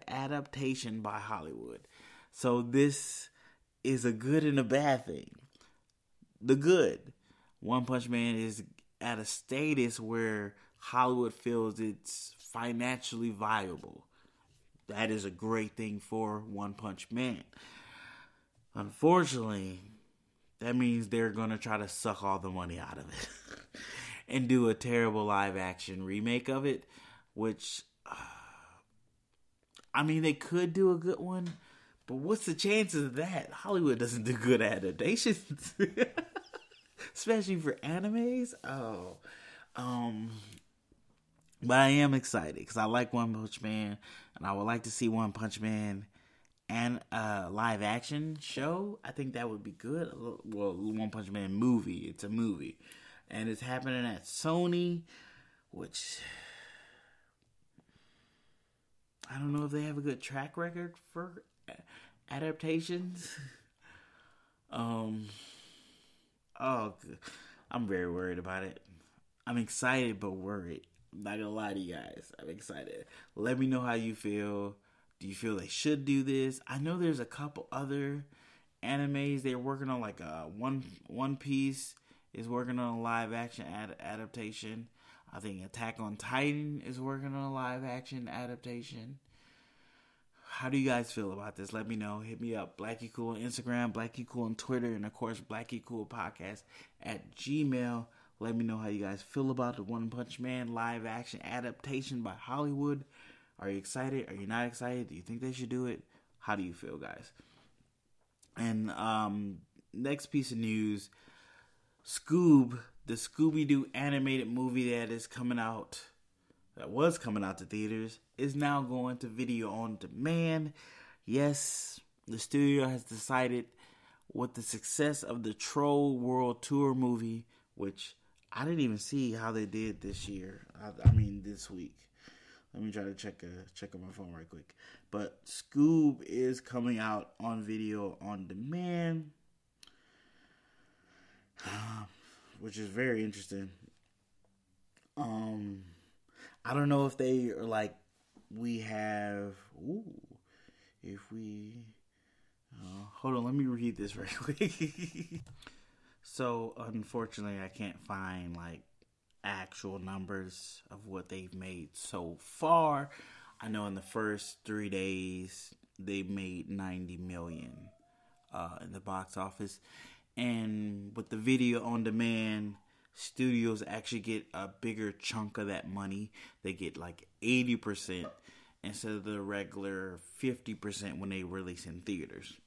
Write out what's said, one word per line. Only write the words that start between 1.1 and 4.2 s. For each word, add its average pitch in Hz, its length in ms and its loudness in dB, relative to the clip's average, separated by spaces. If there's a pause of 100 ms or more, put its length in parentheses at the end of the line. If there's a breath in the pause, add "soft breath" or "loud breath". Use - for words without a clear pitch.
Hollywood. 78 640 -6 (520 loud breath)
So 123 300 4
this 139 680 4 (520 soft breath)
is 127 220 4
a 120 80 6
good 135 320 4